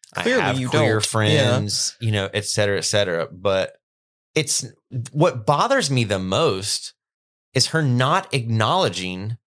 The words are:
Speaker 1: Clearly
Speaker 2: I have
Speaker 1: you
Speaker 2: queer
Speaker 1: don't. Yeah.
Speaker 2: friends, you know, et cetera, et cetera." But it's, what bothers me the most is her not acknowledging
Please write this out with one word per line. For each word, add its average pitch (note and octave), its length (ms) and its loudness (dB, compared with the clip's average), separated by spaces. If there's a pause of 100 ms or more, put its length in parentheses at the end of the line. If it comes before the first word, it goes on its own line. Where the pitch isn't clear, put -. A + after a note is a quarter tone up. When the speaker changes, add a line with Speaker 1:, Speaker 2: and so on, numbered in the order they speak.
(160)
Speaker 1:
Clearly B3 260 0
Speaker 2:
I F#2+ 60 0
have B2+ 120 0
Speaker 1:
you B2+ 100 -4
Speaker 2:
queer D3+ 120 2
Speaker 1:
don't. A2 240 2
Yeah. - 40 -4
Speaker 2:
friends, G#2+ 920 0
you A2+ 100 0
know, G2 220 0
et G2+ 120 -2
cetera, G2+ 320 0
et D#2+ 80 -4
cetera." F2+ 460 0
But F#2 440 -2 (580)
it's, - 320 -2 (480)
what D3 320 2
bothers F#3+ 440 2
me B2+ 140 2
the G2 160 0
most G2 760 -2 (600)
is B2 140 2
her D#3+ 140 0
not C#3 520 2
acknowledging A2+ 1120 -2